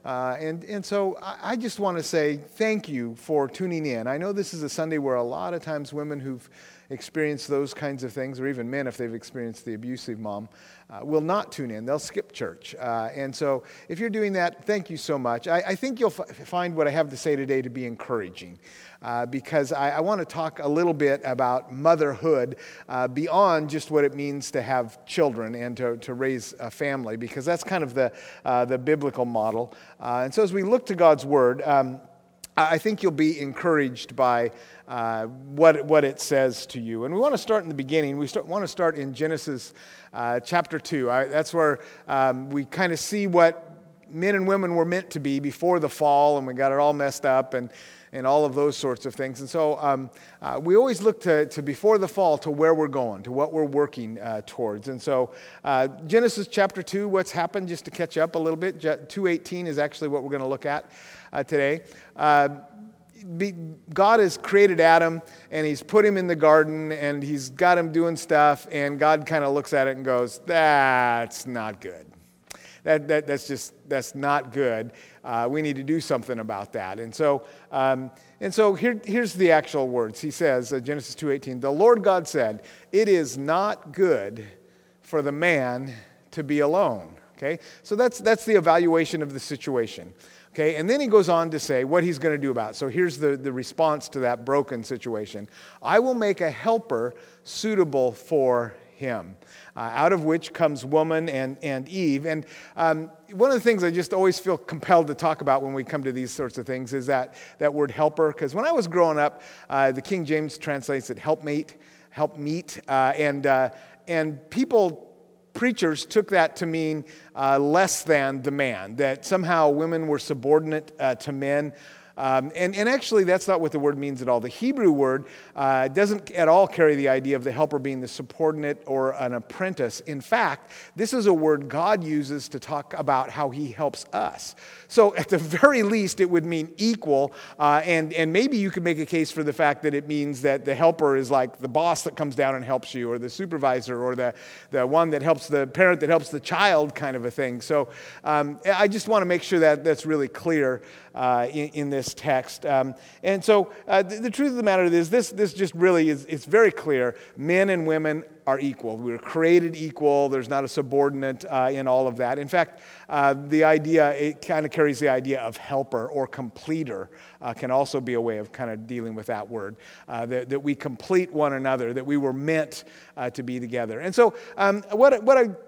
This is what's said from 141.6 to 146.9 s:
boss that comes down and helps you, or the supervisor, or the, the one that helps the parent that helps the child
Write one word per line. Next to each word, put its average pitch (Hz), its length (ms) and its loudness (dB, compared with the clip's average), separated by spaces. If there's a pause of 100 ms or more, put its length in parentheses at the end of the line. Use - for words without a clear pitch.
boss 156 340 0
that 156 140 -6
comes 147 180 -4
down 135 220 0
and 127 80 -8
helps 127 300 -4
you, 120 180 -4
or 120 80 -4
the 120 100 -8
supervisor, 131 720 -2
or 123 140 -2
the, 123 180 -2 (380)
the 131 120 2
one 160 260 2
that 143 120 -2
helps 156 240 0
the 139 220 0
parent 180 320 4
that 147 80 0
helps 160 220 2
the 147 100 -6
child 165 560 2